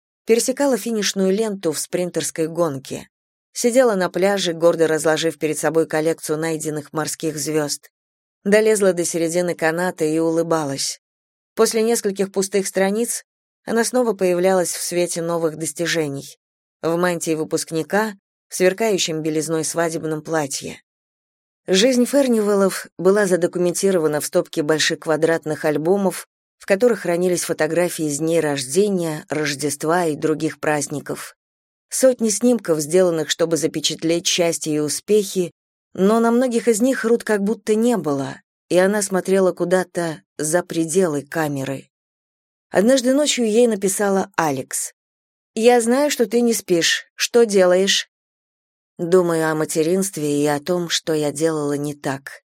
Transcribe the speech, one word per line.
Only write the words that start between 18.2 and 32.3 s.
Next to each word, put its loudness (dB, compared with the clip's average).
в -12
сверкающем 0
белизной -2
свадебном -4
платье. -6
Жизнь 4
Фернивеллов 2
была 4
задокументирована 0
в -6
стопке -2
больших 0
квадратных 0
альбомов, 0
в -20
которых 2
хранились 0
фотографии -2
с -4
дней 0
рождения, 0
Рождества -2
и -2
других -2
праздников. -6
Сотни 2
снимков, 2